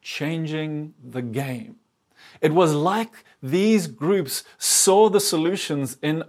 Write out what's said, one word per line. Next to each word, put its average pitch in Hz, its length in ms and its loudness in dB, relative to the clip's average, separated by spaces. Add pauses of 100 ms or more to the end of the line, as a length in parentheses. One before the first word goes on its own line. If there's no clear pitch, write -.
changing 156 1000 -6
the 123 220 -10
game. 123 540 -8 (640)
It 151 120 2
was 160 220 4
like 190 500 -2 (160)
these 185 460 2
groups 165 560 -2 (160)
saw - 500 4
the 196 120 4
solutions 160 800 -2
in 156 260 -2